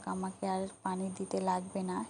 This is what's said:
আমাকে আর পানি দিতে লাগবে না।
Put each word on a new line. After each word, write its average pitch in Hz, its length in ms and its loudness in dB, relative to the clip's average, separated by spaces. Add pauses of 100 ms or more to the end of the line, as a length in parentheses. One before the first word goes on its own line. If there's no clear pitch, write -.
আমাকে 190 440 -2
আর 190 200 0 (140)
পানি 185 360 0
দিতে 190 220 0
লাগবে 185 420 2
না। 185 280 0